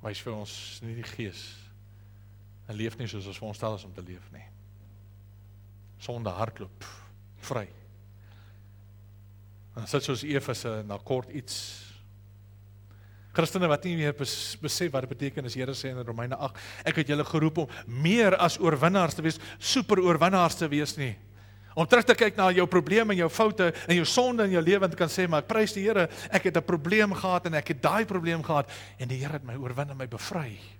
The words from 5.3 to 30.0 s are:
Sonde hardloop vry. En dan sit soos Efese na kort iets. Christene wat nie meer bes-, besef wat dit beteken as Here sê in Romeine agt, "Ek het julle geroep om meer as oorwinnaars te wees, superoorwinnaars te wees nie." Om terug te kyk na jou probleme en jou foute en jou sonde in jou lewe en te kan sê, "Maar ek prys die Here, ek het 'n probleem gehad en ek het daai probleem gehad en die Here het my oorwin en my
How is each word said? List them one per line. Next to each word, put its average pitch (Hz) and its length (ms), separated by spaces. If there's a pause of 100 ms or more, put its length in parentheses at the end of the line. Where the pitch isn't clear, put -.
Sonde 117 320
hardloop 104 520 (560)
vry. 113 260 (2000)
En 113 80
dan 107 80
sit 139 160
soos 139 220
Efese 123 600
na 101 140
kort 127 320
iets. - 240 (1800)
Christene 170 380
wat 147 160
nie 175 100
meer 147 160
bes-, - 480
besef 156 320
wat 131 140
dit 135 80
beteken 139 340
as 113 80
Here 131 160
sê 131 160
in 127 160
Romeine 120 300
agt, - 240 (260)
"Ek 165 160
het 135 60
julle 147 180
geroep 156 380
om - 60 (180)
meer 185 500
as 170 220
oorwinnaars 170 560
te 156 80
wees, 160 160 (180)
superoorwinnaars 180 1000
te 165 80
wees 147 300
nie." 127 180 (580)
Om 160 160
terug 233 160
te 233 120
kyk 214 200
na 190 160
jou 180 160
probleme 190 460
en 175 80
jou 165 100
foute 202 400
en - 220
jou 170 100
sonde 247 400
in 190 80
jou 175 80
lewe 190 240
en 175 80
te - 60
kan 165 100
sê, 185 180
"Maar 160 140
ek - 60
prys 220 260
die 196 100
Here, 202 260 (200)
ek - 140
het 175 140
'n 165 40
probleem 185 520
gehad 180 320
en 170 80
ek 151 140
het 143 140
daai 196 240
probleem 170 380
gehad 147 260 (300)
en 127 80
die 131 100
Here 139 160
het 143 100
my 120 120
oorwin 135 340
en 135 80
my 131 100